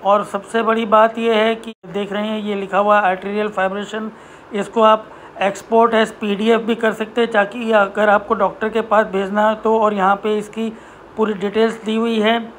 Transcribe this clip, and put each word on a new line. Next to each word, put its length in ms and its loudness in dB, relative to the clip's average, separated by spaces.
और 220 4
सबसे 380 -4
बड़ी 240 0
बात 300 4
ये 180 2
है 200 2
कि 180 -14
देख 260 -6
रहे 140 -4
हैं 120 -4
ये 160 -4
लिखा 220 -4
हुआ 220 4
है 60 0
आर्टेरियल 440 -2
fibration, 640 -4
इसको 300 -2
आप 300 2
export 560 0
as 180 2
पीडीएफ़ 500 0
भी 140 -2
कर 180 -2
सकते 280 -4
हैं, 100 0
ताकि 400 0
अगर 380 2
आपको 240 2
doctor 360 -2
के 140 -2
पास 240 2
भेजना 420 0
है 60 0
तो। 240 0
और 140 2
यहाँ 220 2
पे 220 -2
इसकी 320 -6
पूरी 160 0
details 500 -2
दी 120 -2
हुई 240 0
है। 200 2